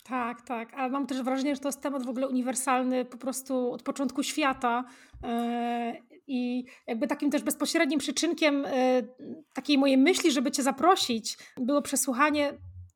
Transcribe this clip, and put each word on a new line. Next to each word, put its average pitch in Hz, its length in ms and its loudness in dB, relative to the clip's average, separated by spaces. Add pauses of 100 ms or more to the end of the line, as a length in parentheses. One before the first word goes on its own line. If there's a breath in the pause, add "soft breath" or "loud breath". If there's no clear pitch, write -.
Tak, 240 380 -6
tak. 226 360 -8
A 262 120 -2
mam 277 180 -2
też 269 140 -4
wrażenie, 269 340 0
że 269 60 -8
to 285 60 -4
jest - 140 -6
temat 269 240 -4
w 262 40 -4
ogóle 262 180 -2
uniwersalny 254 800 0
po 247 120 -14
prostu 254 560 -4
od - 100 -12
początku 269 400 -2
świata. 254 600 0 (400 loud breath)
E, 240 720 -2 (320)
i 247 380 -2 (220 loud breath)
jakby 240 200 -2
takim 294 240 0
też 269 120 0
bezpośrednim 311 560 0
przyczynkiem, 294 680 0
e, 285 60 -4 (840)
takiej 277 240 2
mojej 269 200 6
myśli, 330 340 6
żeby 262 200 2
Cię 277 120 -2
zaprosić, 269 760 2 (200 loud breath)
było 269 240 2
przesłuchanie 285 720 0 (420)